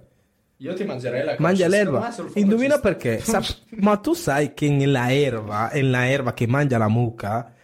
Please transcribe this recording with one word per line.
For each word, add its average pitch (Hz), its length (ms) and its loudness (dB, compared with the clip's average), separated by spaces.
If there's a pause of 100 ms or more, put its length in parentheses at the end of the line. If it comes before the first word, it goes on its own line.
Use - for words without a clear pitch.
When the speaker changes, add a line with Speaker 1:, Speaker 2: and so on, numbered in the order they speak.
(580)
Speaker 1:
Io 139 160 -10
ti 202 100 -6
mangerei 127 380 -4
la 151 140 -4
coscia, 151 60 -2
Speaker 2:
Mangia 185 280 2
Speaker 1:
secondo 202 220 2
Speaker 2:
l'erba. 214 160 -2
Speaker 1:
me 233 40 -8
solo 165 220 -12
Speaker 2:
Indovina 226 440 2
Speaker 1:
forse 285 100 -2
Speaker 2:
perché? 120 320 -2
Sa-, 220 240 0 (160)
Speaker 1:
<laughs> - 180 -20
Speaker 2:
ma 208 200 4
tu 302 160 0
sai 147 400 -2
che 147 160 0
nella 135 420 2
erba, 113 560 0
è 147 140 -2
la 127 260 2
erba 131 260 0
che 117 140 -2
mangia 131 300 2
la 107 100 2
mucca, 113 640 -2 (120)